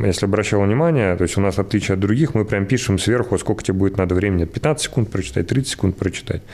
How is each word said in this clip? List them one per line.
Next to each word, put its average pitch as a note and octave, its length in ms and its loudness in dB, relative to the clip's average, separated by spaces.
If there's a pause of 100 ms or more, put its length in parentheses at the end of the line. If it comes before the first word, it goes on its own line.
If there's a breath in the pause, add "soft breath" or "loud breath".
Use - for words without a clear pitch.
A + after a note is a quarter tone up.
если G2 220 0
обращал G2+ 360 2
внимание, A#2 540 2
то F#2 80 0
есть E2 120 -2
у G2 40 2
нас, G2 160 2
в G2+ 40 0
отличие G2 340 0
от F#2 60 -2
других, A2+ 340 2
мы A2 100 2
прям G2 220 0
пишем G#2 320 0
сверху, A2 400 0
сколько - 240 -2
тебе - 160 0
будет G2 200 2
надо F2+ 160 2
времени, F2+ 320 2
пятнадцать D3+ 380 -2
секунд A2 260 -2
прочитать, F#2 380 -4
тридцать C3 240 0
секунд F#2+ 240 0
прочитать. - 460 -4 (100 loud breath)